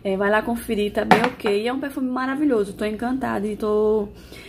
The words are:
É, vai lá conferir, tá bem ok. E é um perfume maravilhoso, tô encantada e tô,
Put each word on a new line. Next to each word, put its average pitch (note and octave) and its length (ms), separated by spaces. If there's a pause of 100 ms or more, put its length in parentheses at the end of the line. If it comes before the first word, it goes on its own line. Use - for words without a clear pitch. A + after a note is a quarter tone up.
É, F#3+ 140
vai G3+ 140
lá G#3+ 120
conferir, A3 500
tá G#3+ 120
bem G#3+ 180
ok. G#3+ 400
E A#3 60
é B3 40
um C4+ 60
perfume C4+ 320
maravilhoso, B3+ 640
tô G#3+ 120
encantada A3+ 640
e G#3+ 100
tô, G#3+ 520 (400)